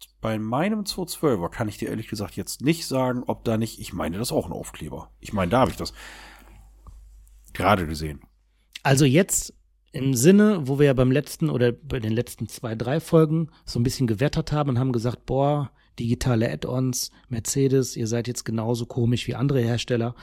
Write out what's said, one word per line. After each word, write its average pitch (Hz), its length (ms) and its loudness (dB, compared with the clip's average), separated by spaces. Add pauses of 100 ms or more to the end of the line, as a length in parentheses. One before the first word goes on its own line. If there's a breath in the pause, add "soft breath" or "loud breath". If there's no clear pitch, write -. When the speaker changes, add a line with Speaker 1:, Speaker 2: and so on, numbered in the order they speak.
(220)
Speaker 1:
bei 110 180 -4
meinem 170 460 -2
zwei - 180 -6
zwölfer 107 460 -2
kann - 180 -4
ich 104 100 -8
dir 113 120 -6
ehrlich 113 180 -6
gesagt 104 300 -8
jetzt - 240 -10
nicht 160 260 0
sagen, 127 400 0
ob - 160 -6
da 113 140 0
nicht, 113 220 -4
ich - 120 -12
meine, 87 260 -4
das 117 120 -4
ist - 20 -6
auch 127 140 0
ein - 80 -8
Aufkleber. - 640 -12
Ich - 140 -10
meine, 92 180 0
da 120 80 6
hab - 100 4
ich - 60 -6
das - 160 -8 (1600 loud breath)
gerade 92 360 2
gesehen. 76 340 -8 (600)
Speaker 2:
Also 135 200 4
jetzt 151 500 2 (380)
im 135 220 -2
Sinne, 185 520 6
wo 139 140 0
wir 147 60 6
ja 139 80 6
beim 127 180 4
letzten 143 380 0
oder 123 240 2
bei 131 260 -8
den 110 140 -2
letzten 117 340 -4
zwei, - 260 -10
drei 120 280 -2
Folgen 160 480 4 (160 soft breath)
so - 160 -2
ein - 20 2
bisschen 127 240 0
gewettert 139 460 0
haben 147 160 2
und 120 100 0
haben 131 140 0
gesagt, 117 320 -2
boah, 139 460 0 (280)
digitale 120 500 0
Add-ons, 131 640 -4 (160 soft breath)
Mercedes, 131 720 0
ihr 117 100 -2
seid 117 220 -2
jetzt - 160 -8
genauso 113 400 -2
komisch 120 420 0
wie 123 80 -4
andere 135 240 0
Hersteller. 117 640 -2